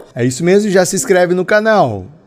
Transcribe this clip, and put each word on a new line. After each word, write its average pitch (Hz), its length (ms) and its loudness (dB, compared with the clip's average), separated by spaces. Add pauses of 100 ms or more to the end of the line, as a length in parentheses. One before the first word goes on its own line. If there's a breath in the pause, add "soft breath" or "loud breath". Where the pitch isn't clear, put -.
(160)
É 120 80 -4
isso 127 220 -2
mesmo, 202 260 2
já 180 140 2
se - 120 -4
inscreve 180 360 0
no 180 140 -2
canal. 190 580 0 (220)